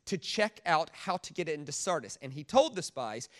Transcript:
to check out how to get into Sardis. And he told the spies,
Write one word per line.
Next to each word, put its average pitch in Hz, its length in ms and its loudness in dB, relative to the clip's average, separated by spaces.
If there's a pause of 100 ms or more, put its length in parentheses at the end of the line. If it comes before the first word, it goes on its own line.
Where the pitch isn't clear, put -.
to 196 100 0
check - 480 0
out 165 300 4
how 185 240 -2
to - 160 -12
get 165 160 -2
into 147 200 -4
Sardis. 143 520 -2
And 131 100 -8
he 147 100 -8
told 262 320 6
the 180 80 -2
spies, 117 460 -6 (120)